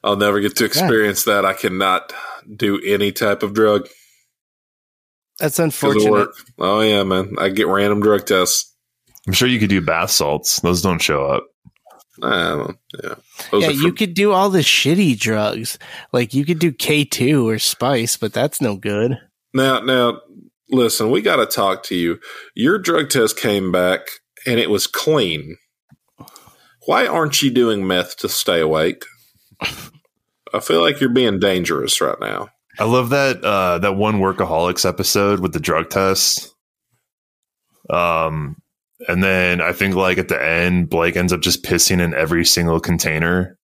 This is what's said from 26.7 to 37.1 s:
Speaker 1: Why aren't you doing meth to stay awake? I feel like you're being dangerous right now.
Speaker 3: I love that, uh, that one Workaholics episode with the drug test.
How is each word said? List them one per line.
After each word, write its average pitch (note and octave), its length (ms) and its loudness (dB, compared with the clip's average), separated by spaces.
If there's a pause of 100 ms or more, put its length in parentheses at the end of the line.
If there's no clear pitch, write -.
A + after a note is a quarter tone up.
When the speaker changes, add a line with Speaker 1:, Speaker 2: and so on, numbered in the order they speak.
Speaker 1:
Why A#3+ 220 0
aren't D3+ 340 0
you C#3 80 2
doing A#2 380 2
meth F2+ 300 0
to - 120 -6
stay - 300 0
awake? D#2 440 0 (1500)
I - 60 -2
feel - 220 0
like - 180 0
you're C3+ 100 2
being A#2+ 300 2
dangerous F2 600 0
right A1+ 180 -2
now. G#1 300 -8 (280)
Speaker 3:
I - 60 -2
love A#2+ 280 2
that, C3+ 320 0
uh, F#2 360 0
that G2 160 0
one G#2 240 0
Workaholics F2+ 680 0
episode G2+ 520 0
with F2 140 -2
the E2 60 -4
drug D#2+ 300 -2
test. - 640 -2 (1400)